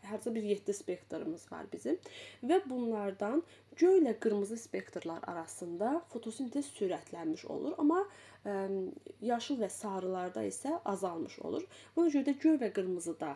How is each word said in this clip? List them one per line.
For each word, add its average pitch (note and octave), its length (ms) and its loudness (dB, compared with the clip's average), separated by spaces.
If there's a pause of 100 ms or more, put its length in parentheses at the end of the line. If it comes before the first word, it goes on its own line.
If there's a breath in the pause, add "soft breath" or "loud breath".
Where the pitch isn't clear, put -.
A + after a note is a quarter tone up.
hardasa G#3+ 320 -4
bir A3+ 80 -2
yeddi G3+ 300 0
spektrimiz - 760 -6
var E3 220 -10
bizim D4 240 -2 (460 loud breath)
və D#4 160 6 (100)
bunlardan A3 720 0 (360 loud breath)
göy F#4 240 10
ilə B3 180 4
qırmızı G#3 380 2 (100)
spektrlər E3+ 640 -6
arasında F3 680 -2 (120)
fotosintez A#3+ 640 -4
sürətlənmiş E3 720 -4
olur, - 300 -4
amma, E4 260 6 (420 loud breath)
em, G3 460 -2 (300)
yaşıl A#3+ 420 0
və F#3+ 60 0
sarılarda F#3 760 -2
isə C4+ 300 -2 (100)
azalmış F#3 540 -4
olur. D4+ 260 -4 (300 loud breath)
Buna E4 180 6
görə C#4 160 4
də C#4 140 2
göy D#4 180 8
və A3 140 0
qırmızıda E3 600 -2